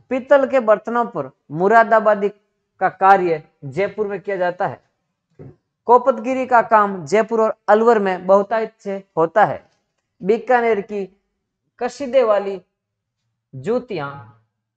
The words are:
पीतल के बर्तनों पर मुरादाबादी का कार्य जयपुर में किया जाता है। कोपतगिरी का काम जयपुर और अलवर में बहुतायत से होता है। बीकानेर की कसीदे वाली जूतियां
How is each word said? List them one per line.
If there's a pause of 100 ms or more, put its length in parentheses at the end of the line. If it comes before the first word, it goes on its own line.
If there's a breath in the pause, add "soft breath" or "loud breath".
(100)
पीतल
के
बर्तनों
पर (220)
मुरादाबादी (520)
का
कार्य (240)
जयपुर
में
किया
जाता
है। (1080)
कोपतगिरी
का
काम
जयपुर
और (140)
अलवर
में
बहुतायत
से (200)
होता
है। (580)
बीकानेर
की (760)
कसीदे
वाली (920)
जूतियां (680)